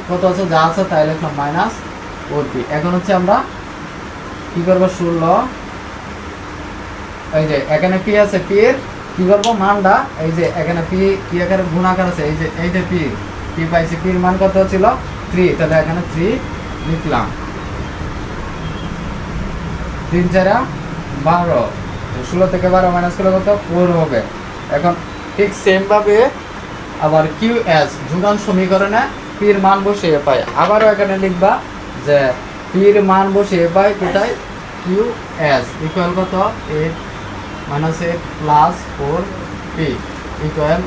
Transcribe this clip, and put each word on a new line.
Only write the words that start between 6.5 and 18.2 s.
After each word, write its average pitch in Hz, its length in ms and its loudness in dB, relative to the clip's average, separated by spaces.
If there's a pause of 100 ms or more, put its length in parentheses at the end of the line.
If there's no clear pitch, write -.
এই 156 100 2
যে 147 100 2 (180)
এখানে 185 200 2 (100)
পি 214 60 0 (120)
আছে, 202 140 2 (100)
পি 202 80 2 (120)
এর 269 80 6 (400)
কি 185 140 0
করবো? 208 200 6 (140)
মানটা, 202 320 4 (280)
এই 160 140 0
যে 170 80 2 (160)
এখানে 170 280 -2
পি 185 100 0 (280)
কি 170 140 -4
আকারে? 185 300 2
গুণ 180 200 2
আকার 185 200 2
আছে, 165 180 -2
এই 156 100 0
যে, 160 80 -2 (160)
এই 175 120 0
যে 185 140 2
পি, 180 120 0 (520)
পি 160 180 -4
পাইছি, 165 320 2
পির 180 200 0
মান 180 180 2
কত 190 140 4 (160)
ছিল? 190 140 2 (460)
থ্রি, 180 140 4 (120)
তাহলে 160 240 2
এখানে 165 200 -2 (100)
থ্রি 165 160 0 (640)
লিখলাম। 143 360 -2 (2750)